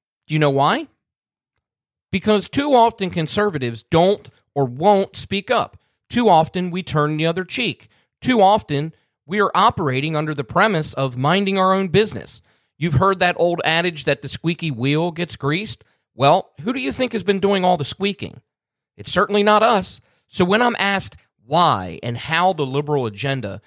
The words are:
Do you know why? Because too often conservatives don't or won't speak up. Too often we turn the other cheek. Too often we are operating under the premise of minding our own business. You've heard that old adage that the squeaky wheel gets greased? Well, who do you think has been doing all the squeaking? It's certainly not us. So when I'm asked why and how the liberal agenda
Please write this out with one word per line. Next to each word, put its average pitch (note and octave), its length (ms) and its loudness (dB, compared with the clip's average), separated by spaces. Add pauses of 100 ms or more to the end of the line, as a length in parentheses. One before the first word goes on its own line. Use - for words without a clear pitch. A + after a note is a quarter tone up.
(260)
Do D#3 80 -4
you D#3 60 0
know D3 100 4
why? D#3+ 380 0 (1200)
Because G3 380 0
too C#4+ 260 0
often A3+ 360 2
conservatives D#3 760 -4
don't F#3 440 2 (240)
or C#3 120 0
won't F#3 520 0
speak - 360 -6
up. - 260 -2 (320)
Too A#3 180 2
often F3 440 2
we F#3 100 -6
turn D3+ 340 0
the D#3 100 0
other E3+ 180 -2
cheek. G#3 440 -6 (320)
Too A#3+ 220 2
often D#3+ 500 2 (320)
we G3 160 -4
are G3 140 0
operating D#3+ 640 0
under D#3 180 -2
the C#3+ 80 -4
premise F3+ 520 0
of C3 220 -4
minding F#3+ 420 0
our F#3+ 140 4
own F#3+ 160 0
business. F3 540 -2 (340)
You've D#3 180 -2
heard F#3+ 260 2
that F3 180 2
old F3 260 0
adage E3 400 0
that C#3+ 160 0
the C#3 80 -12
squeaky E3 440 -4
wheel D3 400 -2
gets E3 240 -8
greased? D3 480 -6 (280)
Well, D3 380 2 (120)
who G#3+ 100 -2
do B3+ 80 -8
you C4 100 -4
think B3 220 -4
has G#3+ 100 -4
been G3 160 0
doing G3 260 0
all F3+ 120 2
the D3 80 -6
squeaking? - 580 -6 (540)
It's - 160 -10
certainly G3+ 320 2
not G#3 180 4
us. A3 380 0 (260)
So - 180 -2
when G3+ 160 2
I'm A#3+ 160 0
asked G3 380 -2 (320)
why B2 560 0
and A#2+ 160 -6
how F3 340 0
the D3+ 140 -4
liberal C#3 400 -2
agenda A2 600 -6